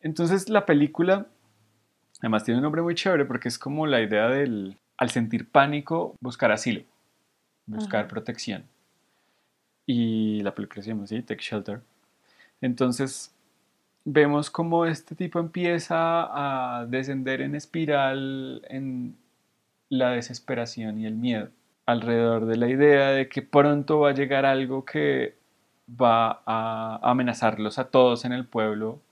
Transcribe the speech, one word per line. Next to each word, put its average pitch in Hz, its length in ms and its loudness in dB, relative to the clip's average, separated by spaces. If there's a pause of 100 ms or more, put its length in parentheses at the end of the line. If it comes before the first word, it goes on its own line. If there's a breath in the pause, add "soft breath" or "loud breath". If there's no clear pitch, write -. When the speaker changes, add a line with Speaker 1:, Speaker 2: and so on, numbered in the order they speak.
Speaker 1:
Entonces, 170 480 0
la 208 160 4
película, 170 600 4 (920)
además, 110 240 0
tiene 120 160 0
un 135 40 0
nombre 156 200 -2
muy 170 100 -2
chévere 170 320 2
porque 123 220 -6
es 120 100 -6
como 151 300 -4
la 127 140 2
idea 107 280 2
del, 117 480 -2 (200)
al 123 120 0
sentir 117 400 -2
pánico, 147 720 2
buscar 123 300 0
asilo, 110 320 -2 (800)
buscar 214 360 -4
Speaker 2:
Ajá. 95 80 -6
Speaker 1:
protección. 107 540 -10 (1200)
Y 110 560 0
la 101 120 -4
película 104 280 -10
se 104 80 -12
llama 107 140 -6
así, 107 180 -8
Take 113 220 -10
Shelter. 104 380 -8 (800 soft breath)
Entonces, 127 720 -2 (720)
vemos 147 440 2
cómo 170 360 0
este 160 300 -6
tipo 175 240 -4
empieza 165 1400 -2
a 120 60 -8
descender 131 560 -4
en 139 140 -6
espiral 135 1120 -2
en 131 480 -8 (720)
la 127 220 2
desesperación 117 880 -6
y 110 60 -4
el 110 100 -6
miedo, 113 340 -2 (360)
alrededor 117 600 2
de 113 120 0
la 120 120 2
idea 139 420 6
de 135 160 2
que - 140 -6
pronto 147 580 4
va 143 120 6
a - 20 0
llegar 135 320 0
algo 135 400 0
que 143 500 -2 (540)
va 117 560 2
a 113 580 -4
amenazarlos 117 760 0
a 123 100 -6
todos 123 340 4
en 123 80 -4
el 123 140 -6
pueblo. 110 540 -4 (120)